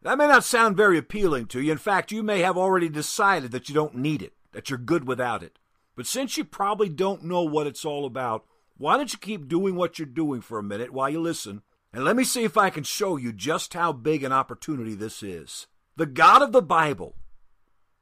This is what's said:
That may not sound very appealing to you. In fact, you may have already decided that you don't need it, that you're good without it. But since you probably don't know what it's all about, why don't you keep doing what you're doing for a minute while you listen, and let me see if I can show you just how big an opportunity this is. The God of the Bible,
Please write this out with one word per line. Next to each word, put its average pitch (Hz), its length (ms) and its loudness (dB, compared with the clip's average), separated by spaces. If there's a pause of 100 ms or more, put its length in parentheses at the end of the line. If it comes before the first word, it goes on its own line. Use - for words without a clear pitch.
That 254 160 0
may 294 80 6
not 262 160 8
sound 226 340 2
very 196 220 6
appealing 147 480 0
to 123 140 -6
you. 151 100 0
In 156 80 -2
fact, 185 320 0
you 214 140 -6
may 202 160 0
have 180 180 2
already 185 300 2
decided 151 640 0
that 123 160 -8
you 143 80 -6
don't 151 180 2
need 147 280 -2
it, - 100 -12 (180)
that - 200 -12
you're 131 100 -4
good 139 260 0
without 120 380 -2
it. - 160 -20 (360)
But 127 100 -10
since 254 300 -4
you 302 80 -4
probably 202 440 0
don't 170 360 -2
know 175 180 0
what 151 240 0
it's - 180 -8
all 147 220 -4
about, 120 380 -4 (320)
why 170 200 2
don't 277 160 -2
you - 60 -10
keep 180 300 -10
doing 180 260 0
what 175 240 -2
you're 160 80 -8
doing 139 340 -2
for 110 200 -8
a - 20 -4
minute 107 300 -6
while 131 180 -2
you 160 100 -2
listen, 151 420 -6 (300)
and 123 120 -6
let 185 100 4
me 254 80 4
see 233 220 0
if 214 120 -2
I 196 140 6
can 147 140 -6
show 190 320 -2
you 120 160 -6
just 139 420 -4
how 170 180 0
big 135 300 -2
an 135 80 -4
opportunity 127 640 -4
this 107 300 -10
is. 85 420 -12 (300)
The 160 100 -2
God 165 340 8
of 269 120 2
the 247 100 6
Bible, 156 540 0 (840)